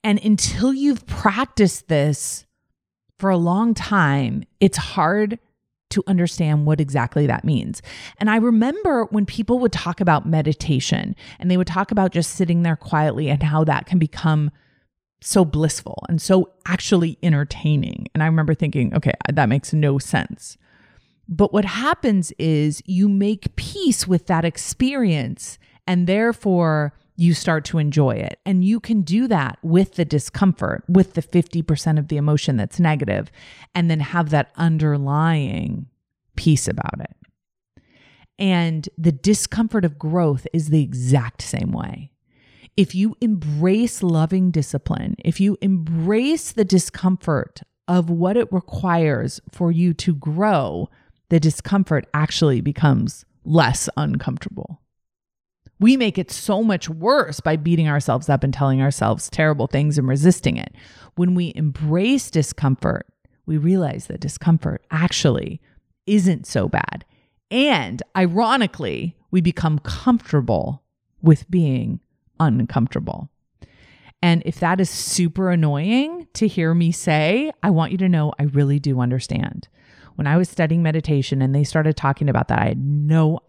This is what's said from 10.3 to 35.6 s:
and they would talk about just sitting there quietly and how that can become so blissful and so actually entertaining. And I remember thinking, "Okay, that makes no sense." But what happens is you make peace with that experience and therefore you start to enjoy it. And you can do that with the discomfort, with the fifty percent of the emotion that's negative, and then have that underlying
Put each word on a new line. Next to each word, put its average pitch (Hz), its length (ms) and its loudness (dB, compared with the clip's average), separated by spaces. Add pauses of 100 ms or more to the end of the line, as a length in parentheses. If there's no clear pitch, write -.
and 175 100 -2
they 180 80 4
would 180 100 0
talk 185 240 -2
about 190 200 2
just 170 220 -2
sitting 170 300 0
there 165 120 2
quietly 151 540 -2
and 139 120 0
how 156 220 2
that - 220 0
can 180 140 0
become 151 520 0 (680)
so 185 240 2
blissful - 640 -4
and 165 120 0
so 185 300 2 (140)
actually 175 580 0
entertaining. 147 920 0
And 156 80 0
I 156 40 2
remember 160 280 2
thinking, 147 400 -2
"Okay, 147 200 2 (180)
that 143 180 2
makes 139 240 0
no 147 240 2
sense." - 600 -6 (680)
But 190 260 2
what 202 120 2
happens 220 720 -2
is 151 480 0
you 190 240 2
make 202 460 -2
peace - 520 -2
with 180 200 0
that 165 180 0
experience 208 1120 -2 (300)
and 180 180 0
therefore 180 880 0 (240)
you 170 160 4
start 156 300 -2
to - 140 -4
enjoy 147 380 2
it. - 300 -8
And 185 200 2
you 214 160 -2
can 220 200 0
do 190 280 0
that 147 340 0
with 175 320 2
the 175 80 0
discomfort, - 840 0
with 185 240 4
the 165 80 -2
fifty 170 400 -2
percent 156 360 0
of 147 120 -2
the 151 80 -2
emotion 147 400 0
that's - 220 -4
negative, 135 520 0 (420)
and 170 160 2
then 160 120 0
have 156 300 -2
that 147 260 0
underlying 151 1300 0 (480)